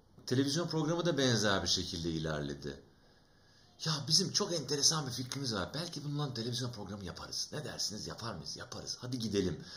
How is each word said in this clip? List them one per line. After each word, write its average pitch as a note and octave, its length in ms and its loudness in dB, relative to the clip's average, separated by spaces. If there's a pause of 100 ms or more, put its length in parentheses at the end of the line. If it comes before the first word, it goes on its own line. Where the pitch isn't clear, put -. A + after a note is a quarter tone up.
(260)
televizyon C#3 420 2
programı D#3+ 380 2
da D#3+ 120 4
benzer G#2+ 460 6
bir F2 40 0
şekilde E2+ 420 0
ilerledi. D2 680 -2 (1080)
"Ya D#3+ 80 0 (140)
bizim D#3 240 6
çok E3+ 220 2
enteresan C#3+ 540 2
bir A#2+ 40 -4
fikrimiz C3 420 -4
var. F2+ 200 0
Belki E3 300 -4
bundan D3 300 -2
televizyon A#2+ 380 -2
programı G2+ 340 -8
yaparız. - 480 -6
Ne C#3+ 120 -4
dersiniz? D#3 420 -4
Yapar A#2+ 260 -6
mıyız?" D2 240 -8
"Yaparız. - 440 -8
Hadi B2 180 -4
gidelim." F#2 440 2 (140)